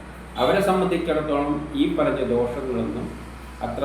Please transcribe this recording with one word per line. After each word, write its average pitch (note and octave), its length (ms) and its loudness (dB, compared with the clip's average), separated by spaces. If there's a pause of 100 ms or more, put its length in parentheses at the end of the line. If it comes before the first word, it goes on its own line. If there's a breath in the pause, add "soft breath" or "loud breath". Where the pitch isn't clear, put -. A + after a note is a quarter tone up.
(420)
അവരെ F3 180 4
സംബന്ധിച്ചിടത്തോളം D#3 920 2 (200)
ഈ D3 220 2
പറഞ്ഞ C3+ 240 2 (140)
ദോഷങ്ങളൊന്നും A#2+ 720 0 (600)
അത്ര C3+ 180 -2